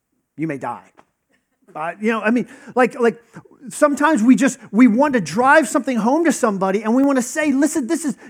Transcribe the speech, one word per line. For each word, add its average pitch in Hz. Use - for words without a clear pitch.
you 156
may 143
die"? 117
Uh, 160
you 214
know, 220
I 208
mean, 233
like, 254
like, 233
sometimes 294
we 240
just, 220
we 247
want 262
to 240
drive 254
something 269
home 254
to 294
somebody, 196
and 220
we 262
want 277
to 240
say, 302
"Listen, 277
this 311
is, 269